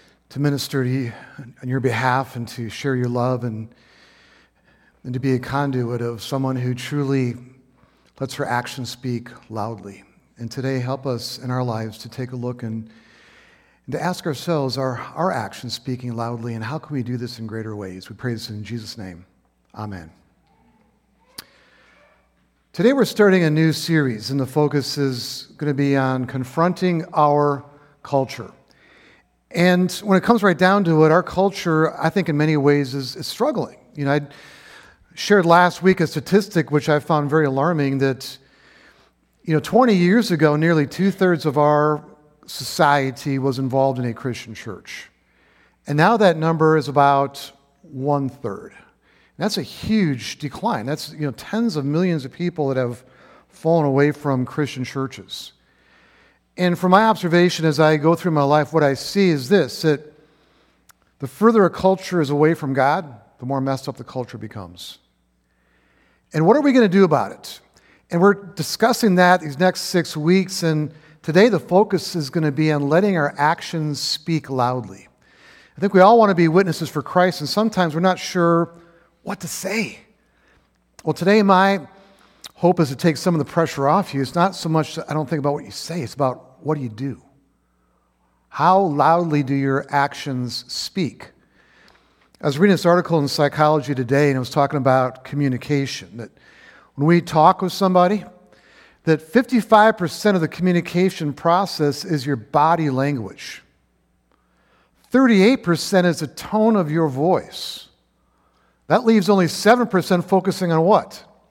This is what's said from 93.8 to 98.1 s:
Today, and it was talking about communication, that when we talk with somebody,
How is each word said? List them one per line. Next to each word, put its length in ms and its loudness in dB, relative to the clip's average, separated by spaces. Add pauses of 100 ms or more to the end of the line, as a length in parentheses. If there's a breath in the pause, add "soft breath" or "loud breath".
Today, 340 2
and 80 0
it 40 -2
was 100 -8
talking 260 0
about 480 0
communication, 960 -4
that 120 -16 (640 soft breath)
when 100 0
we 160 6
talk 400 4
with 100 -4
somebody, 520 2 (800 soft breath)